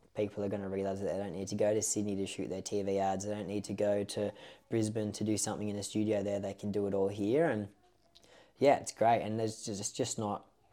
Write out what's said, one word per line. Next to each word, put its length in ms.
People 280
are 60
gonna 200
realise 320
that 100
they 60
don't 180
need 140
to 60
go 180
to 80
Sydney 340
to 100
shoot 240
their 120
T 200
V 180
ads. 260
They 100
don't 140
need 160
to 80
go 320
to 260
Brisbane 420
to 140
do 120
something 300
in 80
a 80
studio 400
there. 160
They 140
can 180
do 160
it 60
all 160
here. 380
And 200
yeah, 200
it's 160
great. 280
And 160
there's 280
just, 160
it's 100
just 260
not 280